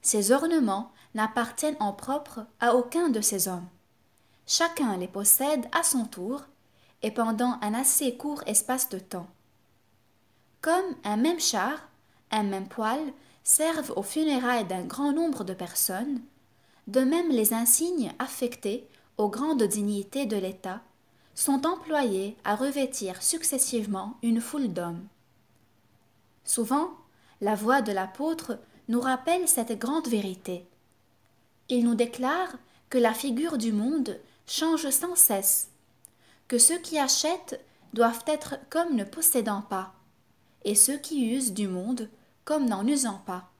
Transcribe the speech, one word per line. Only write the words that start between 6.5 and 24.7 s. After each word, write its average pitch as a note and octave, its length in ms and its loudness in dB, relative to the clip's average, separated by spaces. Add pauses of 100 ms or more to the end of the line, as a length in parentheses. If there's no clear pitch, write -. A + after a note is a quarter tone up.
et G#3+ 100 -2
pendant A3+ 500 0
un G#3 120 0
assez C4 420 2
court D4 300 -6
espace A#3 440 0
de F#3+ 100 -6
temps. F#3 280 -10 (1300)
Comme F4 420 2
un G#3 140 0
même D#4+ 220 2
char, A#3 500 -2 (420)
un G#3+ 120 2
même G3 240 -4
poêle B3+ 460 -4 (300)
servent D#4 520 2
aux G3+ 80 -2
funérailles B3 600 0
d'un F3+ 180 -6
grand C#4 300 -2
nombre D#4 300 0
de F#3 100 -6
personnes, G3 680 -4 (680)
de A#3 140 2
même D#4+ 280 2
les A3+ 240 4
insignes B3 680 2
affectés A#3+ 680 -4 (300)
aux G#3 120 2
grandes B3+ 340 2
dignités G3+ 600 0
de G#3+ 120 -2
l'État F#3 440 -6 (520)
sont C#4 320 0
employés C4+ 760 0
à G#3 120 0
revêtir C4 680 -4
successivement A3+ 1000 0
une A3+ 180 2
foule C4+ 280 -4
d'hommes. F3 360 -6 (1400)